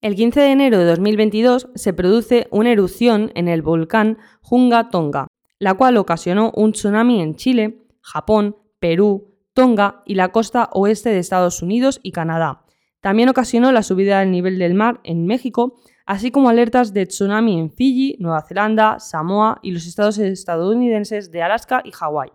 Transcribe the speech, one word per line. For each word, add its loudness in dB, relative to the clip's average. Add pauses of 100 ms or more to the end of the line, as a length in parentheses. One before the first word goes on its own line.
El -2
quince 2
de 4
enero 4
de 4
dos 2
mil 0
veintidós 0
se -4
produce 2
una 2
erupción 0
en -2
el -2
volcán 0 (320)
Hunga 2
Tonga, -4 (320)
la 0
cual 4
ocasionó -2
un 0
tsunami 0
en -6
Chile, -2 (220)
Japón, -2 (220)
Perú, 0 (180)
Tonga 2
y -6
la 0
costa 0
oeste 0
de 0
Estados -2
Unidos -2
y -12
Canadá. -4 (380)
También 2
ocasionó 2
la 2
subida 0
del 0
nivel -2
del 0
mar 0
en -4
México, -2 (300)
así -6
como 4
alertas 2
de -2
tsunami -2
en -4
Fiyi, -2
Nueva -4
Zelanda, 0
Samoa -2
y -8
los -8
estados -2
estadounidenses -4
de -6
Alaska -2
y -20
Hawái. -6